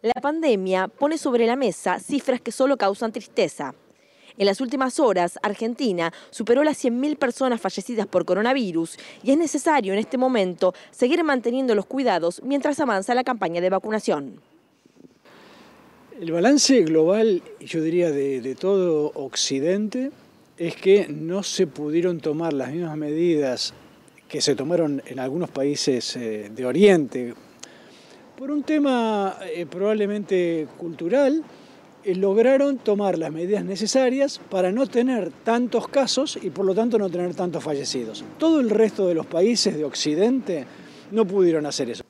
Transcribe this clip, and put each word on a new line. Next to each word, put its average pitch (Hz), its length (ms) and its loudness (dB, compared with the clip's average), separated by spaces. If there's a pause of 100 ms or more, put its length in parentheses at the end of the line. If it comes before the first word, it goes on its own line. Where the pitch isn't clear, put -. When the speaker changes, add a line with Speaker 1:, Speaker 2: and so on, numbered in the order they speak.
Speaker 1:
La 233 200 -2
pandemia 214 640 0
pone 302 300 -2
sobre 240 300 2
la 233 80 2
mesa 202 440 -2
cifras 262 400 -2
que 233 120 -8
solo 269 260 2
causan 208 340 -2
tristeza. 160 600 -4 (640)
En 202 80 0
las 202 160 0
últimas 262 380 -2
horas, 180 420 2
Argentina 208 720 -2 (160)
superó 240 340 2
las 302 140 0
cien 240 220 -2
mil 294 180 -2
personas 247 420 -2
fallecidas 196 460 -4
por 180 180 0
coronavirus 190 760 0 (260)
y 220 80 2
es 285 60 6
necesario 294 560 0
en 202 60 2
este 226 180 -4
momento 190 560 2 (180)
seguir 330 320 2
manteniendo 254 500 0
los - 140 0
cuidados 185 560 0
mientras 277 360 0
avanza 240 360 0
la 254 80 2
campaña 190 380 -2
de 185 100 2
vacunación. 190 680 -2 (1800)
Speaker 2:
El 165 100 -6
balance 240 500 4
global, 175 600 4 (180)
yo - 220 -6
diría, 165 300 2
de, 139 300 -2
de 127 140 -6
todo 175 600 0
Occidente 190 960 -2 (460)
es 170 180 -6
que 190 320 4
no 165 360 -6
se 185 240 -2
pudieron 160 520 -2
tomar 160 340 -2
las 131 180 -4
mismas 160 260 -6
medidas 151 760 -2 (540)
que 151 140 -6
se 139 140 2
tomaron 147 500 -2
en 131 140 -12
algunos 139 300 -6
países, 139 680 -2
eh, 107 380 -8
de 127 120 -8
Oriente. 135 680 4 (1000)
Por 269 160 -8
un 294 120 -2
tema, 233 800 0
eh, 170 200 -6
probablemente 190 1000 0 (100)
cultural, 247 680 0 (600)
eh, 190 120 0
lograron 240 640 4
tomar 202 380 0
las 160 140 -4
medidas 180 320 -2
necesarias 254 840 0
para 185 220 0
no 240 160 0
tener 240 440 0 (120)
tantos 233 440 0
casos 269 540 0
y 190 80 -4
por 190 160 -4
lo 190 80 2
tanto 226 240 2
no 202 120 2
tener 180 260 -4
tantos 170 280 -4
fallecidos. 135 640 -6 (140)
Todo 320 200 4
el 240 100 2
resto 208 380 2
de 175 60 2
los 160 140 -2
países 190 500 2
de 151 80 -2
Occidente 170 800 0 (460)
no 214 140 2
pudieron 175 420 2
hacer 135 240 -4
eso. - 180 -12